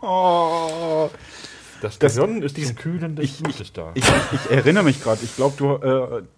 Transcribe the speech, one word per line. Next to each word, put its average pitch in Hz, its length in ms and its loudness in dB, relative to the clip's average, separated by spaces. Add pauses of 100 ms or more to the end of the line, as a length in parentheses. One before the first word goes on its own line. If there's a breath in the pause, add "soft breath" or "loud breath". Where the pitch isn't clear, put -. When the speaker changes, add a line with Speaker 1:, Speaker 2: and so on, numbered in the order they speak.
Speaker 1:
Oh. 165 1080 0 (720 loud breath)
Speaker 2:
Das 107 180 -8
Speaker 1:
Das, 139 180 4
Speaker 2:
Gehirn 202 260 0
ist 139 140 -4
Speaker 1:
dies-, 151 120 -4
Speaker 2:
zum 117 80 -6
Kühlen 160 400 -6
des 151 80 -4
Speaker 1:
ich, 139 180 -6
Speaker 2:
Blutes 139 300 -6
da. 82 220 -10
Speaker 1:
ich, 127 100 -2
ich, - 400 2
ich - 60 -4
erinnere 175 340 6
mich 139 180 4
grad. 110 200 0
Ich 117 140 -8
glaub, 139 200 2
du, 139 200 0
äh, 127 460 0 (160)